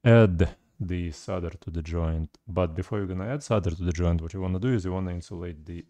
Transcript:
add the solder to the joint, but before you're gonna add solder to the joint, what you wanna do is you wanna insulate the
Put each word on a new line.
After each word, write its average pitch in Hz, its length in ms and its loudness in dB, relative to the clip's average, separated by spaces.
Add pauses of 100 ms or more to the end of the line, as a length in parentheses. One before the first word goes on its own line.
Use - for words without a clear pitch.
add 101 500 6 (240)
the 87 320 -4
solder 85 400 -6 (100)
to - 80 -12
the 85 120 -4
joint, 80 480 -2 (160)
but 87 300 0
before 95 220 -4
you're 98 100 -2
gonna 92 200 -4
add 143 140 -6
solder 107 280 0
to 82 140 -4
the 87 100 0
joint, 85 260 2
what 82 140 -8
you 98 80 -6
wanna 92 180 -2
do 123 140 0
is 104 100 0
you 92 80 -4
wanna 92 200 -4
insulate 85 540 -10
the 85 240 -12